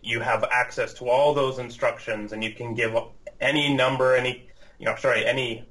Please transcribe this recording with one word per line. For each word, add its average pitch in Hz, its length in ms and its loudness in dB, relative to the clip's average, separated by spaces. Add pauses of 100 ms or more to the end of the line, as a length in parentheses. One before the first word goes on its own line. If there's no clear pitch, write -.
you 117 180 -4
have 120 240 0
access - 500 -2
to 123 140 -6
all 127 260 6
those 131 240 0
instructions, 117 760 -4
and 110 100 -6
you 110 100 -4
can 117 220 -8
give 113 220 0 (440)
any 143 340 2
number, 131 420 4
any, 127 300 -2 (320)
you - 80 -14
know, - 100 0
sorry, 113 300 2
any 120 440 -2